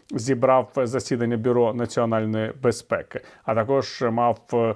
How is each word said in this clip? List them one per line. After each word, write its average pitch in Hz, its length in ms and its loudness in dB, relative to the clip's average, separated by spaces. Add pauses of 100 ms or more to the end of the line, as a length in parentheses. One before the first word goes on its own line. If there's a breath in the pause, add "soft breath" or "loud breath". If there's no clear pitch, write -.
(100)
зібрав 127 680 2
засідання 120 600 -2
Бюро 120 380 2
національної 110 800 -2 (100)
безпеки, - 580 -2 (240 loud breath)
а 110 100 0
також 127 560 0
мав 117 280 0 (380)